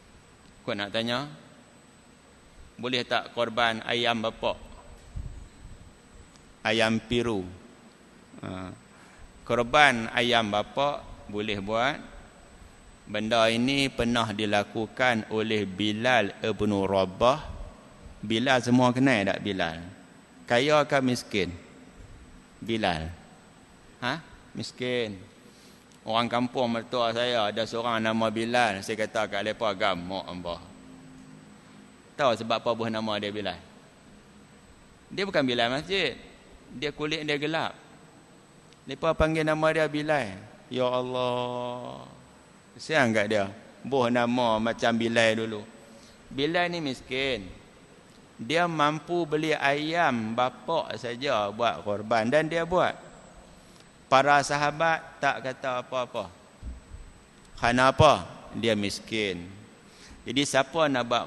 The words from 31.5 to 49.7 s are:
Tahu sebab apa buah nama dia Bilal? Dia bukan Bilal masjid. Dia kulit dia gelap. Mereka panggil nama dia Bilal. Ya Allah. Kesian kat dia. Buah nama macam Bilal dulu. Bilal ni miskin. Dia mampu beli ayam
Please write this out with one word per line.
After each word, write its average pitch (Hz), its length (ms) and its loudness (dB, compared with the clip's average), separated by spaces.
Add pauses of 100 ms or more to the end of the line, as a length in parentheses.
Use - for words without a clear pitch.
Tahu 123 240 2
sebab 113 240 -2
apa 120 80 0
buah 113 220 -2
nama 110 260 -2
dia 104 160 -4
Bilal? 98 240 -6 (1500)
Dia 196 160 -4
bukan 175 160 2
Bilal 120 320 0
masjid. 160 400 -2 (560)
Dia 143 240 -8
kulit 151 320 -6
dia 147 80 0
gelap. 147 400 -4 (1120)
Mereka 151 320 -2
panggil 160 240 4
nama 156 320 2
dia 156 160 2
Bilal. 143 480 -2 (320)
Ya 127 160 0
Allah. 123 1200 -4 (680)
Kesian 139 400 2
kat 107 160 2
dia. 104 240 2 (320)
Buah 123 240 2
nama 120 480 2
macam 113 400 0
Bilal 113 480 4
dulu. 110 160 -6 (720)
Bilal 170 400 0
ni 170 80 -4
miskin. 131 640 -4 (960)
Dia 151 240 0
mampu 156 640 0
beli 156 240 0
ayam 143 800 0